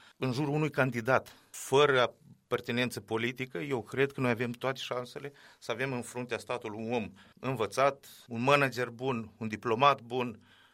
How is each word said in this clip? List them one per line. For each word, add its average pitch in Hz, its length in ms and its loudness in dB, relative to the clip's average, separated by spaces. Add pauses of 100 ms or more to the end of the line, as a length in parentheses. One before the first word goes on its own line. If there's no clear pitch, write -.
(180)
în 131 140 -2
jurul 139 220 0
unui 151 160 2
candidat, 127 680 0 (140)
fără 131 640 4 (340)
pertinență 123 520 -2
politică, 120 580 -4
eu 139 240 -4
cred 139 300 0
că 139 100 -6
noi 123 100 4
avem 120 200 -2
toate 131 280 -4
șansele 127 520 -8 (280)
să - 120 -6
avem 131 220 -4
în 123 80 -4
fruntea 120 360 -6
statului 113 480 -6
un 117 80 -2
om 107 180 -2 (280)
învățat, 131 680 0 (220)
un 117 140 -4
manager 127 480 4
bun, 117 480 -4
un 113 100 -6
diplomat 120 540 2
bun. 123 380 -6 (340)